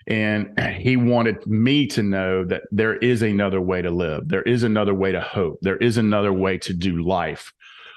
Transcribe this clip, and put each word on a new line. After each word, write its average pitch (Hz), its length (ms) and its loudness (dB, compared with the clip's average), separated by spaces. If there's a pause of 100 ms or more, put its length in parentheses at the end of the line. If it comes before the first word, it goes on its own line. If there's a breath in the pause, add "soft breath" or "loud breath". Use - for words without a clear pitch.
And 107 500 -2
he - 380 0
wanted 117 500 2
me 120 400 2
to - 160 -2
know 95 440 0
that 92 160 -4 (100)
there 110 240 2
is 117 260 2
another 101 380 2
way 90 220 -2
to 87 100 -2
live. 85 340 -2
There 92 160 -2
is 120 220 2
another 107 300 2
way 95 180 0
to 87 80 -2
hope. 85 420 -4
There 95 140 0
is 113 200 2
another 104 360 2
way 95 260 0
to - 160 -8
do 85 300 -2
life. 85 480 -4 (440 loud breath)